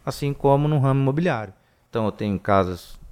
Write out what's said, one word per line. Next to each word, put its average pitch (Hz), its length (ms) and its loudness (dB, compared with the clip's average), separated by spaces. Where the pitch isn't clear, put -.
assim 143 280 -6
como 143 340 2
no 151 120 2
ramo 135 220 2
imobiliário. 135 520 -2
Então 113 160 -2
eu 98 60 -2
tenho 101 280 -4
casas, 95 580 0